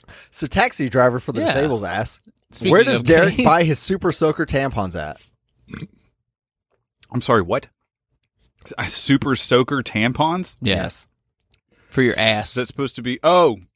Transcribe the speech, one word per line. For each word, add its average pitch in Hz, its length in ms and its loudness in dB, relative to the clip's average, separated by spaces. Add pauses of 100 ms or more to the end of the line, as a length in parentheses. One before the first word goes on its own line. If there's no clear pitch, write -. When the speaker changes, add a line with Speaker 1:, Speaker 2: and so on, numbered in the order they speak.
(300)
Speaker 1:
So - 160 -6
taxi 196 420 0
driver 123 320 2
for - 120 -8
the 117 80 -4
Speaker 2:
Yeah. 330 140 0
Speaker 1:
disabled 131 300 0
asks, 95 360 -6 (300)
Speaker 2:
Speaking - 220 0
Speaker 1:
"Where 208 120 6
does 254 160 0
Speaker 2:
of 120 60 -6
Speaker 1:
Derek 170 300 4
Speaker 2:
gays. 247 100 2
Speaker 1:
buy 165 180 6
his 156 140 0
Super 190 340 -2
Soaker 156 340 0
tampons 117 520 -2
at?" 76 220 -10 (1900)
Speaker 3:
I'm 120 100 -6
sorry, 113 220 2
what? 101 260 -6 (1080)
A 98 120 -8
Super 139 480 0
Soaker 127 460 0
tampons? 151 800 -4
Speaker 2:
Yeah. 104 220 -2
Speaker 1:
Yes. - 240 -12 (840)
Speaker 2:
For 135 120 0
your 120 160 0
ass. 107 320 0
Speaker 3:
Is - 40 -8
that 127 120 -4
supposed 139 300 -8
to 123 60 -12
be? 123 200 -6
Oh, 160 360 4 (180)